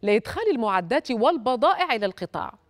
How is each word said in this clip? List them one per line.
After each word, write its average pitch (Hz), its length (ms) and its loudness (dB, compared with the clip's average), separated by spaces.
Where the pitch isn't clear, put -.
لإدخال 220 500 0
المعدات 214 600 0
والبضائع 254 840 2
إلى 208 100 -4
القطاع. - 480 -8